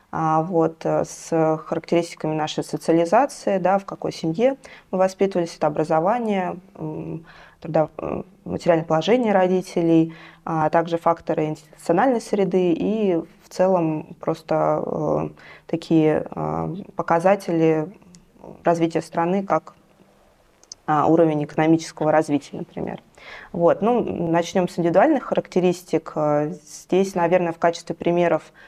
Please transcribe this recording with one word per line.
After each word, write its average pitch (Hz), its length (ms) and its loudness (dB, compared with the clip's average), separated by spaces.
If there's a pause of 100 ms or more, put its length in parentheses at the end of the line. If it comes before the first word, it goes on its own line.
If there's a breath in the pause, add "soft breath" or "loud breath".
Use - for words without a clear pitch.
(120 soft breath)
а, 160 300 0
вот, 165 440 0
э, 156 200 0
с 160 600 0
характеристиками 170 680 -2
нашей 151 280 -4
социализации, 190 960 0
да, 180 200 2
в 196 60 -12
какой 160 280 -8
семье 214 420 0 (360 loud breath)
мы 190 80 -2
воспитывались, 190 580 0
это 156 100 2
образование, 175 880 0 (200)
м, 160 500 -10 (360 loud breath)
трудо-, 160 360 0
м, - 280 -6 (200)
материальное 170 400 0
положение 196 480 2
родителей, 175 800 2 (320 loud breath)
а 160 240 0
также 165 280 0
факторы 165 500 0
институциональной 196 760 0
среды 185 500 0
и 196 440 0 (280)
в - 60 -20
целом 170 720 0
просто, 156 640 -2
э, 156 440 -2 (380 loud breath)
такие, 160 680 2
э, 160 420 -4 (200)
показатели 165 920 0 (760)
развития 165 380 0
страны, 180 420 -2
как, 160 300 -2 (1120)
а, 147 200 2
уровень 160 360 4
экономического 160 680 0
развития, 156 460 0
например. - 440 -10 (500 loud breath)
Вот. 170 300 2
Ну, 226 220 2 (260)
начнём 170 400 0
с - 80 -20
индивидуальных 190 460 2
характеристик. - 920 -2
Э, 151 360 0 (120)
здесь, - 520 -2
наверное, 170 380 2
в - 40 -20
качестве 170 380 -2
примеров, 170 580 0 (140 loud breath)